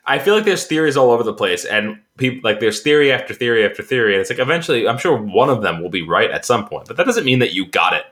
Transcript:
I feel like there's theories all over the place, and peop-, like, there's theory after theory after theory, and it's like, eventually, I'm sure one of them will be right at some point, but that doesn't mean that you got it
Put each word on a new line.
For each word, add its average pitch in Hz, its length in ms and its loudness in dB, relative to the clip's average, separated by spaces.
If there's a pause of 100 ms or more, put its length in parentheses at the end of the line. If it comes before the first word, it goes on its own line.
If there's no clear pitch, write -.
I 139 140 0
feel 202 160 2
like 214 80 0
there's 185 220 0
theories 156 300 0
all 131 140 6
over 117 140 2
the 110 100 -2
place, 92 300 -2
and 107 340 -2 (180)
peop-, 127 280 -4
like, 110 160 0
there's 110 200 0
theory 147 300 4
after 123 240 -4
theory 117 300 2
after 101 180 -4
theory, 113 300 0
and 95 80 2
it's 95 100 -6
like, 120 80 -4
eventually, 131 480 0
I'm 117 120 0
sure 151 220 2
one 107 300 2
of 117 120 0
them 82 200 -2
will 87 80 -8
be 90 120 -4
right 87 280 0
at - 160 -6
some 120 220 0
point, - 180 -12
but - 100 -10
that - 100 0
doesn't 233 180 0
mean 127 160 2
that 113 140 0
you 92 120 -4
got 87 280 0
it 76 180 -6